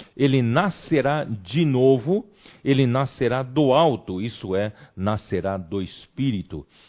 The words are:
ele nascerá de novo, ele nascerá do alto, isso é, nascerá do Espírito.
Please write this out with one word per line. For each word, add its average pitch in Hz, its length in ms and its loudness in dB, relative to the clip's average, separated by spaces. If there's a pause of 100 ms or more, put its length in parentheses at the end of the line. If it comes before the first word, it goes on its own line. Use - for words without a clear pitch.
(160)
ele 135 260 2
nascerá 143 800 0
de 107 400 -4
novo, 135 640 2 (380)
ele 135 220 4
nascerá 127 560 -2
do 131 300 2
alto, 123 480 2
isso 107 360 -6
é, 104 160 -2 (240)
nascerá 98 600 -2
do 92 240 -6
Espírito. 95 880 -6 (220)